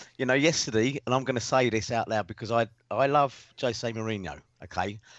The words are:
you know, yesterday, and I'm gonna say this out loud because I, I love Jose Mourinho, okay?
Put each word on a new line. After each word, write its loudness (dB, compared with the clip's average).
you -2
know, 4
yesterday, 2
and 0
I'm 0
gonna -2
say 2
this 0
out 0
loud -2
because -8
I, 2
I 2
love 0
Jose -2
Mourinho, -4
okay? -6